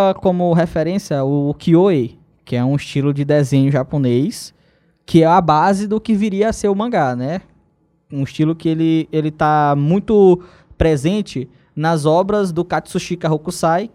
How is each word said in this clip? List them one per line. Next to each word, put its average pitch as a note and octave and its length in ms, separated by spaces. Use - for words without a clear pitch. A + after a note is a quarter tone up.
como F3+ 320
referência E3 680
o C#3+ 300
Kyoei, E3 680
que B2+ 100
é A#2+ 80
um C#3 120
estilo C#3+ 360
de C#3+ 140
desenho C#3 440
japonês, C3+ 880
que E3 180
é D#3+ 40
a F3 140
base F3+ 460
do G#3+ 120
que A3 140
viria G#3 380
a - 20
ser G#3+ 160
o G3 60
mangá, G3 420
né? C#3+ 240
Um C#3 120
estilo D#3 300
que E3 140
ele, D#3+ 420
ele D#3 200
tá D3+ 440
muito F#3 640
presente D#3+ 720
nas D#3 300
obras F#3+ 480
do E3 120
Katsushika E3+ 680
Hokusai, E3+ 640